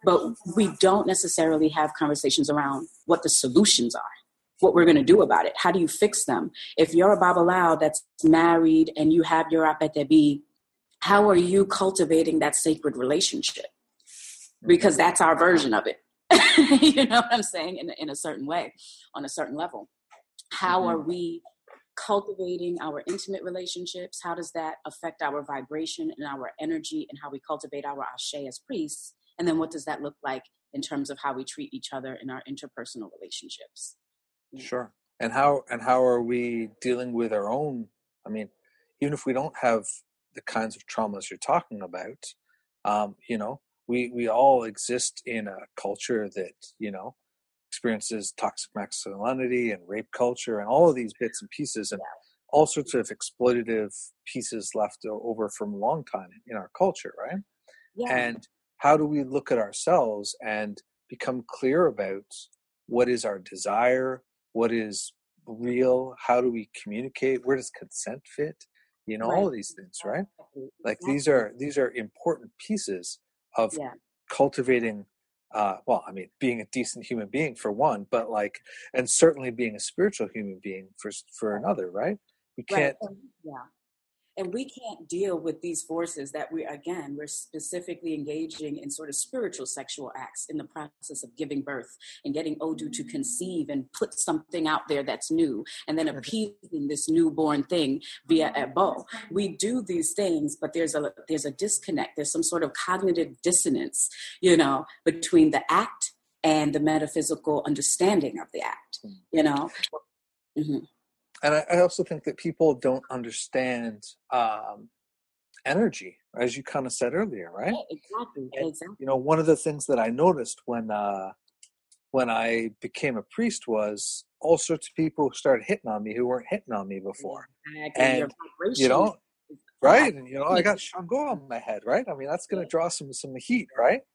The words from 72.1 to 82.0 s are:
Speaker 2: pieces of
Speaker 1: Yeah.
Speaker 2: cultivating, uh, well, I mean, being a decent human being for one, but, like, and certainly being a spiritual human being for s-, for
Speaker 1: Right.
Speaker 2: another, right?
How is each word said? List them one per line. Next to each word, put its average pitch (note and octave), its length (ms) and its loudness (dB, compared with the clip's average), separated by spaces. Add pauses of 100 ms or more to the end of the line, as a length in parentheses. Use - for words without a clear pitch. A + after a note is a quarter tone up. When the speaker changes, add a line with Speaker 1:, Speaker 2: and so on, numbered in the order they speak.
Speaker 2:
pieces G2 600 -6 (380)
of A2+ 200 0
Speaker 1:
Yeah. C3 160 -8 (360)
Speaker 2:
cultivating, A#2+ 760 0 (460)
uh, G2+ 240 0 (100)
well, A2 200 0
I F#2 40 -14
mean, F#2+ 180 -14 (100)
being A#2+ 220 -2
a G2+ 40 -10
decent B2 400 -8
human A2 220 -6
being C3+ 280 -4
for G#2+ 160 -6
one, G#2+ 400 0
but, G2+ 180 -2
like, G#2 300 -4 (340)
and B2+ 160 -2
certainly C#3+ 400 4
being A2+ 260 -4
a G#2 40 -14
spiritual F3 540 -4
human G2 260 -8
being F#2+ 300 -12 (100)
for - 100 -12
s-, - 140 -14 (100)
for G#2+ 200 -4
Speaker 1:
Right. G#2 100 -6
Speaker 2:
another, F#2+ 260 -2
right? C3 300 -4 (360)